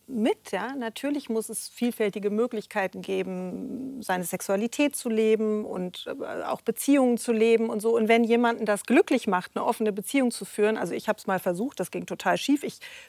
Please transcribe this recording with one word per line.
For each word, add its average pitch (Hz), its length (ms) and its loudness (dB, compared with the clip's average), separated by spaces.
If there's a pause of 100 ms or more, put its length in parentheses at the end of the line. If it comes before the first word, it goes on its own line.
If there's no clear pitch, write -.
mit. 269 460 0
Ja? 214 240 -4
Natürlich 269 540 -4
muss 220 200 -2
es - 200 -8
vielfältige 208 600 -2
Möglichkeiten 208 720 -2
geben, 190 1000 -6
seine 180 220 -2
Sexualität 220 680 0
zu - 140 -6
leben 220 560 2
und, 180 400 -8
äh, - 380 -6
auch - 180 -4
Beziehungen 254 560 4
zu - 140 -2
leben 226 380 4
und 226 100 -2
so. 226 160 2
Und 226 140 4
wenn 233 140 6
jemanden 233 420 2
das 208 180 0
glücklich 262 420 4
macht, 185 300 0
eine - 100 -2
offene 220 280 0
Beziehung 247 380 0
zu - 140 -8
führen, 220 320 2
also 175 160 -4
ich - 140 -6
hab's - 200 -2
mal 190 120 2
versucht, 190 400 -2
das 180 120 -4
ging 180 140 -6
total 180 320 0
schief. 277 260 0
Ich - 160 -8 (300)